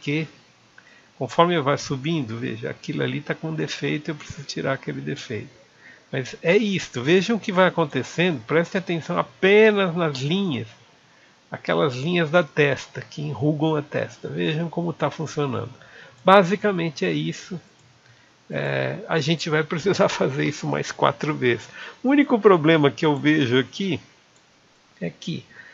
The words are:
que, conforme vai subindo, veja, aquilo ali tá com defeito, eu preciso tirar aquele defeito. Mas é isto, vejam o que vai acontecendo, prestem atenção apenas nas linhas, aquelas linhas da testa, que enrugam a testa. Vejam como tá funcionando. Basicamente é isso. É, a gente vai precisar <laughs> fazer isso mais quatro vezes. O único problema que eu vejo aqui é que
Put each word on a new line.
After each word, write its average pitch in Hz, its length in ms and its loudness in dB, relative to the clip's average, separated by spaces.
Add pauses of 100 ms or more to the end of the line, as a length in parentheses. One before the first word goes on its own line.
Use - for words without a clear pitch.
que, 151 260 -4 (920)
conforme 170 420 2
vai 135 180 0
subindo, 135 580 -4
veja, 120 340 -8
aquilo 147 320 -6
ali 131 180 -2
tá 151 140 -8
com 160 200 -8
defeito, 151 560 -6
eu 160 40 -8
preciso - 280 -16
tirar 151 300 -6
aquele 135 280 -8
defeito. 139 600 -10 (520)
Mas 135 300 -6
é 170 140 4
isto, 196 460 -2
vejam 180 340 2
o 180 40 -6
que - 120 -6
vai 180 160 4
acontecendo, 160 760 -2
prestem 170 360 0
atenção 175 380 -4
apenas 196 760 4
nas 160 240 0
linhas, 143 480 -2 (840)
aquelas 165 440 0
linhas 160 360 0
da 175 120 4
testa, 143 580 0
que - 220 -12
enrugam 151 540 0
a 147 60 -2
testa. 117 460 -6
Vejam 165 400 -2
como 170 240 -4
tá 151 180 -4
funcionando. 131 600 -4 (540)
Basicamente 190 800 4
é 175 80 0
isso. 160 480 -6 (880)
É, 139 480 -4 (100)
a 165 120 0
gente 156 280 -2
vai 156 140 2
precisar 185 460 0
<laughs> - 20 -4
fazer 151 360 -2
isso 147 200 -6
mais 143 240 -4
quatro 143 440 0
vezes. 123 340 0 (340)
O 247 60 0
único 277 320 4
problema 160 500 6
que 120 160 -2
eu 147 100 4
vejo 135 420 4
aqui 135 420 -2 (1000)
é 170 100 -6
que 131 340 -10 (300)